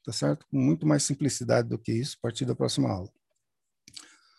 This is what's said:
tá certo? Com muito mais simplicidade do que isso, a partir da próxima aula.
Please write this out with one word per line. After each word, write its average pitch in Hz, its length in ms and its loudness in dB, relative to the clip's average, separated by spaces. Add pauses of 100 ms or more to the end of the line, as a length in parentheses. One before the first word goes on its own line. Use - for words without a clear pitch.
tá 120 80 -8
certo? 147 360 -2
Com 143 80 -2
muito 156 300 2
mais 147 160 4
simplicidade 120 640 0
do 117 100 -4
que 113 140 -4
isso, 117 260 -2
a - 40 -14
partir 120 240 -4
da 123 100 -2
próxima 131 340 0
aula. 98 200 -4 (1300)